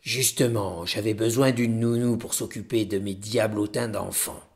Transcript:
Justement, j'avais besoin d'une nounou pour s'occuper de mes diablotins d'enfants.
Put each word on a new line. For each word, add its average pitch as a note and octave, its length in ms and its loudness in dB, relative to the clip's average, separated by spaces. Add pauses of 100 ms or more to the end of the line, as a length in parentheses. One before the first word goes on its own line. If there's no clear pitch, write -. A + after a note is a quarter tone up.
Justement, A2+ 840 0
j'avais G#2+ 280 -2
besoin A#2 380 4
d'une A#2 280 2
nounou A#2 380 2
pour - 160 -6
s'occuper A2+ 520 -2
de G2+ 140 -2
mes G2+ 140 -4
diablotins G#2+ 760 0
d'enfants. F#2+ 520 -4 (140)